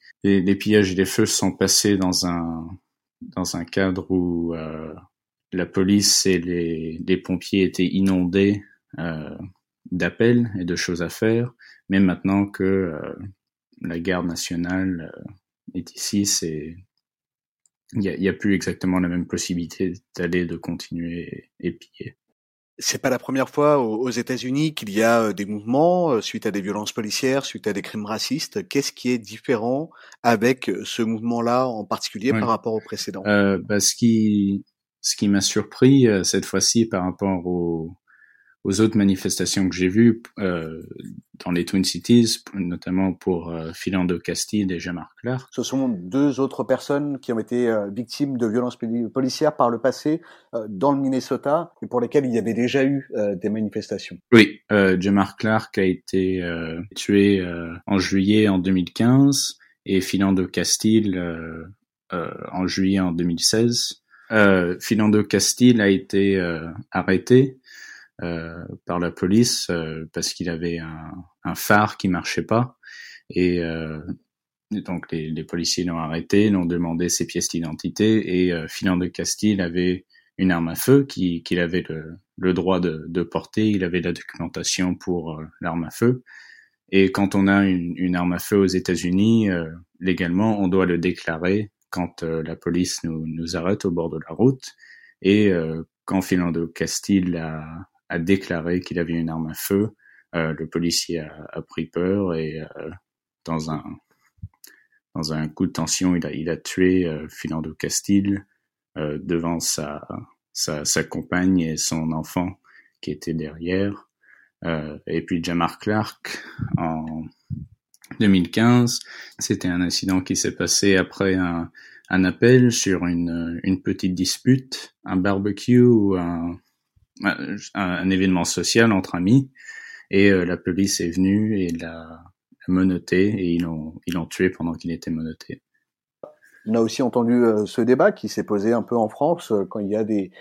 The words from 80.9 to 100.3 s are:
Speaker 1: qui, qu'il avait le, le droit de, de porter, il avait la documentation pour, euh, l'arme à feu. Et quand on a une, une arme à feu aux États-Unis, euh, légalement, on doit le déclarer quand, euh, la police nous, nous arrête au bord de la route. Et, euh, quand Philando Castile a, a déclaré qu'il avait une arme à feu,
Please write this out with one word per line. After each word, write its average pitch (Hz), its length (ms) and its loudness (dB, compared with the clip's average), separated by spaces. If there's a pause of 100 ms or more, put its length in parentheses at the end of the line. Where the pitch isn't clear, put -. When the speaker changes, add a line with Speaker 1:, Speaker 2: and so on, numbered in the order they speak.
Speaker 1:
qui, 87 400 -4
qu'il 87 160 -2
avait 87 300 -2
le, 80 300 -10 (180)
le 92 160 0
droit 92 260 2
de, 78 300 -2
de 87 140 -2
porter, 107 460 -2
il 98 140 0
avait 87 180 -2
la 87 120 -4
documentation 85 840 -4
pour, 82 440 -6
euh, 78 40 -12 (160)
l'arme 85 240 -4
à 76 80 -10
feu. 127 320 0 (680)
Et 95 220 4
quand 98 240 0
on 98 120 4
a 98 180 4
une, 87 320 0
une 90 180 0
arme 90 180 0
à 87 60 -2
feu - 180 0
aux 98 100 6
États-Unis, 95 800 2
euh, 85 160 -2 (340)
légalement, 95 640 0
on 95 60 2
doit 92 180 4
le 87 140 0
déclarer 90 720 -2 (180)
quand, 87 320 -6
euh, 82 220 -4
la 80 120 -8
police 87 480 -2
nous, 80 220 -6
nous 82 320 -6
arrête 90 260 -2
au 95 80 0
bord 82 200 -4
de 82 80 -6 (100)
la 82 40 -12
route. 131 300 2 (600)
Et, 101 280 6
euh, 80 300 -2 (240)
quand 92 160 0
Philando 85 460 0
Castile 90 680 -2
a, 80 300 -8 (420)
a 87 120 -4
déclaré 87 640 0
qu'il 87 180 -6
avait 82 140 -4
une 82 160 -2
arme 80 180 -6
à 78 60 -10
feu, 98 360 0 (460)